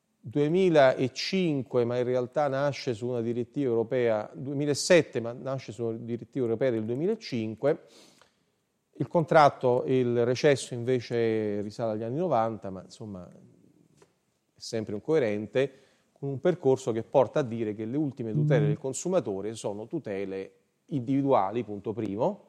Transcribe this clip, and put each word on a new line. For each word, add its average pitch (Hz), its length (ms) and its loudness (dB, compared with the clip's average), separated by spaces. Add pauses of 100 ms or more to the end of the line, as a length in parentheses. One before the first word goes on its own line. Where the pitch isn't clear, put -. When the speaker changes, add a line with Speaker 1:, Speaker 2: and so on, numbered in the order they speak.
(200)
Speaker 1:
duemilacinque, 147 1700 2
ma 120 120 -2
in 123 60 2
realtà 127 460 0
nasce 135 440 -2
su 113 140 -6
una 123 140 -2
direttiva 120 480 -2
europea, 113 640 0
duemilasette, 147 880 2
ma 113 100 -6
nasce 131 400 -8
su 117 140 -6
una 113 100 -2
direttiva 120 480 -6
europea 117 260 0
del 113 140 0
duemilacinque. 135 960 -2 (1200)
Il 147 100 -4
contratto 143 760 4
e 131 160 2
il 120 260 2
recesso 135 480 2
invece 113 880 -2
risale 110 320 -4
agli 110 100 -6
anni 120 140 -6
novanta, 113 520 -2
ma 95 140 -12
insomma 98 420 -14 (1300)
è - 20 -20
sempre 107 360 -6
un 101 60 -6
coerente, 127 720 0 (400)
con - 180 -10
un 135 100 -6
percorso 135 520 2
che 113 120 -2
porta 135 380 2
a - 20 0
dire 110 320 -6
che 110 100 -8
le 117 100 -6
ultime 123 380 -4
tutele 143 320 2
Speaker 2:
Mm. - 40 2
Speaker 1:
del 151 100 0
consumatore 127 760 -4
sono 107 320 -8
tutele 98 640 -6 (360)
individuali, 123 760 2
punto 104 300 -8
primo. 113 560 -2